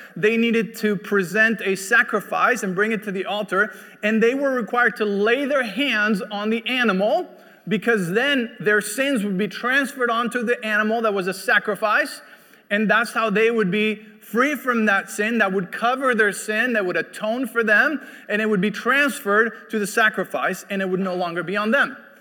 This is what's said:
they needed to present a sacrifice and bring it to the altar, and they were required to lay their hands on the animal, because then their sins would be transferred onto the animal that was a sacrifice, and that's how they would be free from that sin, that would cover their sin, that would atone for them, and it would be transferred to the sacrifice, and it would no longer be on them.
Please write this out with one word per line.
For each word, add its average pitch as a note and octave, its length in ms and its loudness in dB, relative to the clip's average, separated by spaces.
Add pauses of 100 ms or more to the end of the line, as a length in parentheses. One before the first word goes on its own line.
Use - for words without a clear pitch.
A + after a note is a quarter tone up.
(160)
they G#3+ 220 2
needed A3+ 400 0
to G#3+ 180 0
present G3+ 680 0
a F#3+ 100 0
sacrifice G#3+ 880 0
and F#3+ 100 -4
bring G#3 200 0
it G3+ 100 -6
to G#3 80 -6
the F#3 140 -4
altar, G3+ 480 -2 (280)
and A3 220 2
they A#3 100 4
were C#4 180 0
required A#3+ 460 0
to A3 80 -2
lay G#3 380 2
their C4+ 200 0
hands G#3+ 580 0 (100)
on G#3 200 -4
the A3+ 140 -2
animal, A#3+ 640 0 (400)
because F#3+ 460 0
then B3 480 0
their G#3 180 4
sins C4 460 0
would G3 120 -2
be G#3 120 0
transferred B3+ 600 -2
onto A#3 320 -2
the A3+ 240 -2
animal G#3+ 360 0
that G#3+ 120 0
was F#3 140 -2
a F#3+ 60 -2
sacrifice, G#3+ 880 0 (500)
and G#3 180 2
that's A3 220 2
how A3+ 180 0
they A3 220 4
would A3 180 2
be G#3+ 260 0 (260)
free C4+ 340 0
from A#3 300 0
that G3 240 2
sin, A3 300 -2
that G3 120 2
would F#3+ 180 -2
cover B3+ 460 0
their G#3 160 4
sin, A3 400 -2
that G#3 140 0
would F3 100 -2
atone A3 500 -4
for A#3 160 -2
them, A3+ 380 2 (300)
and G#3 120 0
it A3 80 0
would G#3 120 2
be G#3 100 2
transferred A#3 960 0
to A3 100 -2
the G3+ 80 -2
sacrifice, F#3 840 -2
and G3 120 -4
it F#3+ 60 -2
would F#3 140 0
no F#3+ 120 -2
longer F3 300 -4
be F#3 140 -4
on G#3+ 140 0
them. C4 260 0 (240)